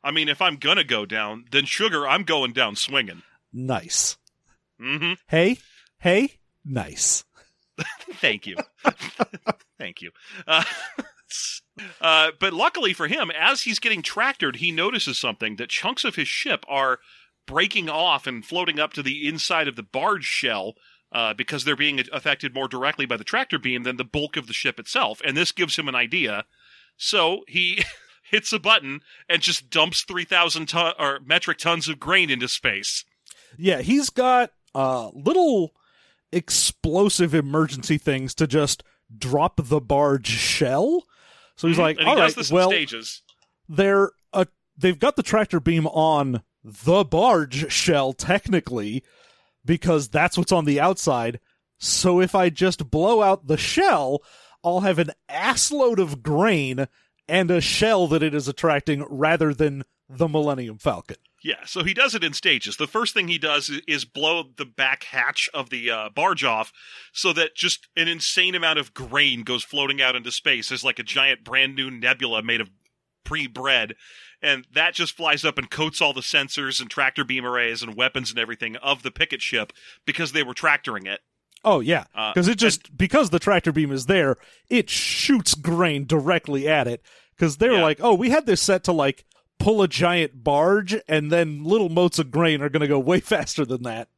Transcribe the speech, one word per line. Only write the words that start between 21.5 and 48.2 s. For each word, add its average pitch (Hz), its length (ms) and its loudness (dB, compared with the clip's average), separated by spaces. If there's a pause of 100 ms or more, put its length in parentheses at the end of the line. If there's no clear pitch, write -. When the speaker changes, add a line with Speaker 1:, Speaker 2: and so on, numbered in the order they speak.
Speaker 1:
they're 143 120 0
being 143 240 0 (140)
affected 139 400 -4
more 131 140 -6
directly 131 380 -4
by 120 120 -4
the 107 60 -12
tractor 226 340 -2
beam 123 260 -4
than 127 140 -6
the 123 60 -6
bulk 147 340 -6
of 123 100 -8
the 113 60 -10
ship - 260 -4
itself. 110 460 -4
And 135 100 -2
this 170 160 0
gives 175 260 -2
him 151 100 -4
an 131 80 -6
idea. 120 500 -2 (520)
So 185 500 0
he 180 360 -2 (200)
<laughs> - 260 -20
hits 214 240 -2
a 208 60 -4
button 147 400 0 (280)
and 170 140 0
just 131 300 -4
dumps 165 320 0
three 175 220 -8
thousand 165 420 0
ton, 170 320 -2
or 139 260 -2
metric 165 320 0
tons 170 300 -2
of 151 120 -8
grain 175 300 0
into 123 180 -2
space. - 560 -4 (540)
Speaker 2:
Yeah, 165 240 0
he's 262 300 2
got, 247 400 2 (240)
uh, 131 380 -2
little 226 580 2 (600)
explosive 175 1000 2
emergency 151 640 0
things 131 380 -2
to 160 100 2
just 143 380 0 (340)
drop 143 460 0
the 139 180 0
barge 139 460 2
shell. 147 760 0 (500)
So 160 120 -2
he's 165 100 4
Speaker 1:
Mm-hmm. 175 40 4
Speaker 2:
like, 160 160 2
Speaker 1:
And 160 80 0
he - 60 4
Speaker 2:
"All 202 60 4
Speaker 1:
does 160 140 4
Speaker 2:
right, - 40 -8
Speaker 1:
this 139 160 -4
in 160 40 2
Speaker 2:
well, 185 140 6
Speaker 1:
stages. 127 540 -2 (440)
Speaker 2:
they're, 196 440 4 (200)
uh, 185 140 2 (320)
they've 175 220 2
got 277 160 2
the - 80 0
tractor 208 360 0
beam 160 280 2
on 147 560 2 (200)
the 135 400 2
barge 156 680 2
shell, 139 420 2
technically, 131 880 -2 (600)